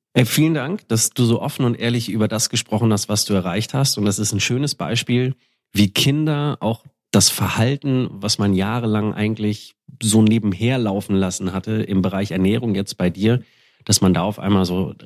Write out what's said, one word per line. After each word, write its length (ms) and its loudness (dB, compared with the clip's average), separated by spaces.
Ey, 120 2
vielen 280 2
Dank, 340 -6
dass 220 0
du 140 0
so 160 2
offen 240 -4
und 120 0
ehrlich 320 -2
über 180 0
das 240 -2
gesprochen 420 0
hast, 160 -2
was 180 0
du 80 0
erreicht 400 -2
hast. 220 0
Und 100 0
das 120 0
ist 140 -2
ein 80 0
schönes 340 0
Beispiel, 600 -2
wie 200 2
Kinder 680 0
auch 260 -4
das 160 6
Verhalten, 800 0
was 280 -4
man 160 2
jahrelang 600 0
eigentlich 600 -4
so 180 4
nebenher 580 2
laufen 360 -2
lassen 380 -2
hatte 220 -4
im 280 0
Bereich 300 -2
Ernährung, 420 0
jetzt 240 -4
bei 100 0
dir, 360 0
dass 180 0
man 100 6
da 100 0
auf 160 -4
einmal 280 2
so 260 -2